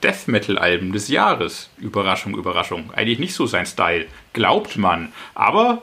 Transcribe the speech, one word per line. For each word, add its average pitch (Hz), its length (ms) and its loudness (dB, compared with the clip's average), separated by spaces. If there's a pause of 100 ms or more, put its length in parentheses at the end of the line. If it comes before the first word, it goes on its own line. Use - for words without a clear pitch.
Death - 240 0
Metal 104 320 0
Alben 87 340 2
des 104 160 -4
Jahres. 147 680 0
Überraschung, 98 580 -2
Überraschung. 87 560 -4
Eigentlich 117 280 0
nicht 180 140 -4
so 147 120 0
sein 90 200 0
Style, 85 400 0 (260)
glaubt 113 440 2
man. 90 360 2 (220)
Aber, 226 480 4